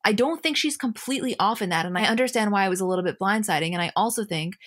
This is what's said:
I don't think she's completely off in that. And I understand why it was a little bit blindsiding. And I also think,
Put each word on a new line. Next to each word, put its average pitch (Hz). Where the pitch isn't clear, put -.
I 214
don't 277
think 311
she's 294
completely 254
off 214
in 185
that. 165
And 180
I 202
understand 226
why 196
it 185
was 185
a 190
little 180
bit 170
blindsiding. 190
And 175
I 170
also 226
think, 170